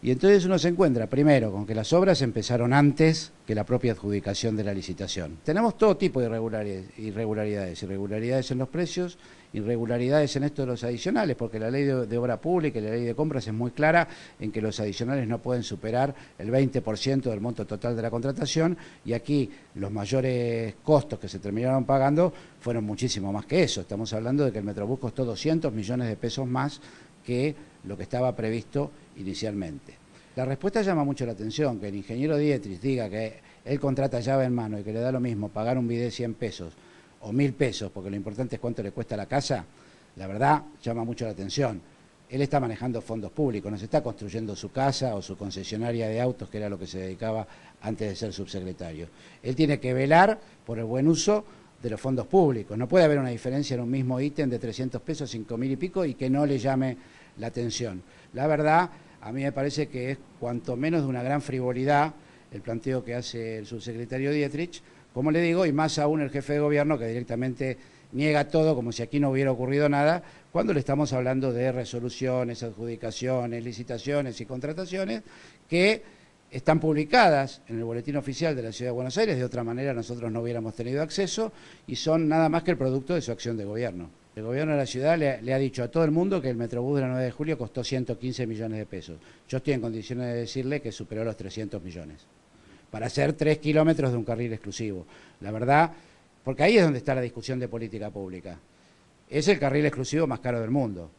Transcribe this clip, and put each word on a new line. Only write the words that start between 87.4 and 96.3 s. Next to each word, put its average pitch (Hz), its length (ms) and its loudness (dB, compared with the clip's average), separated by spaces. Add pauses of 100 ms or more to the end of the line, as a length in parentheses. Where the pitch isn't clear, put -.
costó 120 280 -6
ciento 123 340 -2
quince 123 300 -4
millones 110 320 -4
de 104 60 -6
pesos. 85 320 -12 (300)
Yo 131 100 -4
estoy 139 160 0
en 127 60 -2
condiciones 117 460 -6
de 120 140 -4
decirle 131 420 -4
que 117 80 -6
superó 107 320 -8
los 113 140 -4
trescientos 98 480 -8
millones, 80 420 -14 (640)
para 110 160 -6
hacer 143 280 0
tres 151 240 2
kilómetros 156 520 4
de 120 60 0
un 117 80 -2
carril 117 280 -4
exclusivo. 101 540 -8 (340)
La 98 120 -8
verdad, 139 400 4 (500)